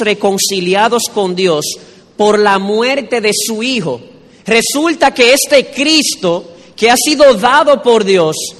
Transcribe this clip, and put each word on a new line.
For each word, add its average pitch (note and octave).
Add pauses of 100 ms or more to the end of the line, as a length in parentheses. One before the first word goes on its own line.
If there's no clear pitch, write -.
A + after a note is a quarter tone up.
reconciliados G3+
con F#3+
Dios F3 (520)
por G#3
la G3+
muerte A#3
de G#3
su A3
Hijo". E3 (460)
Resulta C4+
que A#3+
este C#4
Cristo C4 (240)
que A3
ha A#3+
sido C#4
dado C4
por A3+
Dios E3+ (240)